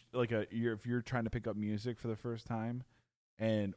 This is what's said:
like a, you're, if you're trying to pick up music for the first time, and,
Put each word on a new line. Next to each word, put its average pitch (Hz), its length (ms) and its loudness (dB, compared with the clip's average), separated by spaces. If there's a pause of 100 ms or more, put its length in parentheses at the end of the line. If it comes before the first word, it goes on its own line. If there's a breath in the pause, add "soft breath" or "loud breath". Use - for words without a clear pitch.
(140)
like 120 180 4
a, 107 180 2
you're, 113 260 2
if 104 120 -8
you're 120 140 2
trying 120 240 0
to 110 40 0
pick 113 160 -2
up 107 120 -2
music 107 420 -2
for - 80 -6
the 113 80 0
first 117 320 -6
time, 120 360 -2 (580)
and, 107 360 2